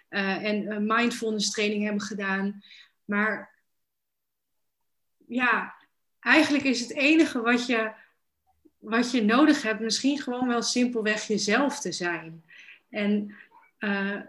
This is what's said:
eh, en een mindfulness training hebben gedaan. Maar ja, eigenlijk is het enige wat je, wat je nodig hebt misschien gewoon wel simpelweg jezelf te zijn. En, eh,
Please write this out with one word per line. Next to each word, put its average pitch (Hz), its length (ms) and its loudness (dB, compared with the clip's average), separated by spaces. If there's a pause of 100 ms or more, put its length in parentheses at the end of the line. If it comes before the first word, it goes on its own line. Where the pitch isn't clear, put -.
eh, 196 360 -2
en 208 260 -2
een 214 160 -2
mindfulness 220 640 0
training 208 340 0
hebben 208 180 -2
gedaan. 196 600 -4 (420)
Maar 202 500 -2 (1700)
ja, 233 520 -2 (420)
eigenlijk 294 440 4
is 254 160 0
het 233 120 -8
enige 302 480 4
wat 240 260 2
je, 220 260 -2 (840)
wat 240 320 -2
je 240 140 2
nodig 294 380 6
hebt 214 180 -2
misschien 262 380 0
gewoon 247 300 -4
wel 240 140 0
simpelweg 220 640 0
jezelf 220 540 0
te 175 120 -6
zijn. 165 520 -8 (460)
En, 208 440 -2 (440)
eh, 202 380 -4 (120)